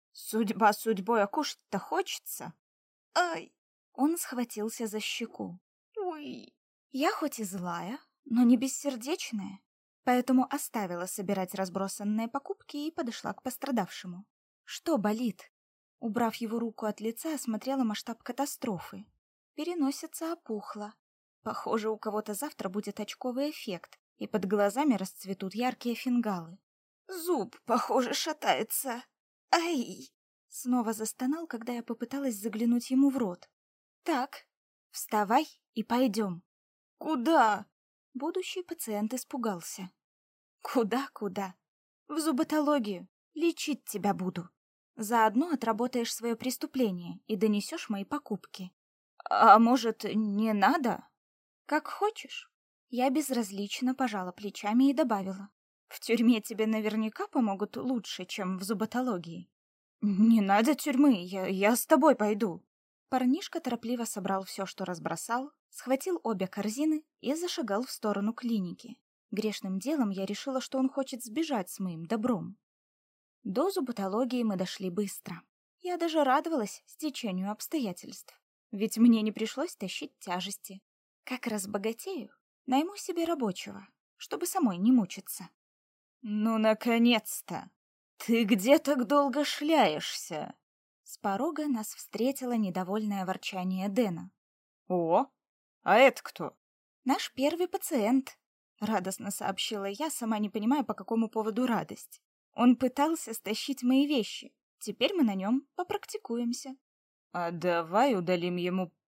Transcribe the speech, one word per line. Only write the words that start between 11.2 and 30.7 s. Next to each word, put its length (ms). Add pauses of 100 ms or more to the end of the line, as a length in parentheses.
разбросанные 720
покупки 500
и 120
подошла 440
к 80
пострадавшему. 800 (400)
«Что 320
болит?» 560 (480)
Убрав 360
его 220
руку 280
от 160
лица, 320
осмотрела 500
масштаб 380
катастрофы. 840 (500)
Переносица 800
опухла. 600 (480)
Похоже, 480
у 80
кого-то 340
завтра 380
будет 300
очковый 500
эффект, 480 (180)
и 100
под 200
глазами 480
расцветут 600
яркие 400
фингалы. 640 (480)
«Зуб, 600
похоже, 480
шатается. 920 (480)
Ай!» 580 (380)
Снова 460